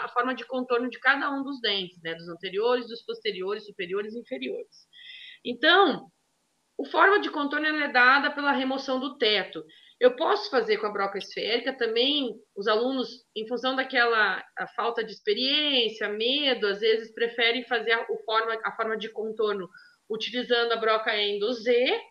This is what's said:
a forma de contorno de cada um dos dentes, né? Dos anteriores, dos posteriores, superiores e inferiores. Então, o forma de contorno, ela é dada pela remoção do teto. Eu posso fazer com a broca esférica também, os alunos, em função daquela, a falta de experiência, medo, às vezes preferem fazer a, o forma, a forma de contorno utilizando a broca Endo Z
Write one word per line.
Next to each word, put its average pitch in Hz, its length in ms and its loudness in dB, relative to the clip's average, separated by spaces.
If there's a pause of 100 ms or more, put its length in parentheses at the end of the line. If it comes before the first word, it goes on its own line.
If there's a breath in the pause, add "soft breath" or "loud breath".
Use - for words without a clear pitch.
a 240 60 -6
forma 254 240 0
de 240 100 -10
contorno 254 460 -2
de - 100 -12
cada 277 300 2
um 277 120 -4
dos 277 200 -8
dentes, 196 400 -2
né? 165 120 -6
Dos 170 140 -12
anteriores, 208 580 0
dos 233 160 -14
posteriores, 208 600 -6
superiores 202 500 -6
e 240 60 -10
inferiores. - 640 -10 (560 loud breath)
Então, 302 640 4 (680)
o 277 80 -6
forma 392 360 4
de - 100 -4
contorno, 294 360 -2
ela 311 180 0
é 277 40 -2
dada 254 420 6
pela 285 220 0
remoção 262 480 -2
do 277 160 -6
teto. 202 480 0 (360 loud breath)
Eu 247 140 6
posso 392 340 0
fazer 214 300 2
com 214 80 -2
a 208 60 -6
broca 196 260 -2
esférica 233 540 -4
também, 247 600 0 (220)
os 202 140 -4
alunos, 240 560 0 (100)
em 220 140 -6
função 247 260 -2
daquela, 233 720 2 (120)
a 180 120 -6
falta 233 340 -2
de 220 100 -10
experiência, 240 960 0
medo, 233 600 0
às 202 120 -2
vezes 220 320 2
preferem 233 520 0
fazer 226 280 0
a, 233 160 0
o 220 160 -4
forma, 220 400 0
a 202 80 -4
forma 220 240 -4
de 208 120 -8
contorno 214 600 -2 (400 loud breath)
utilizando 233 640 0
a 226 40 2
broca 220 400 0
Endo 208 360 0
Z 247 480 2 (100)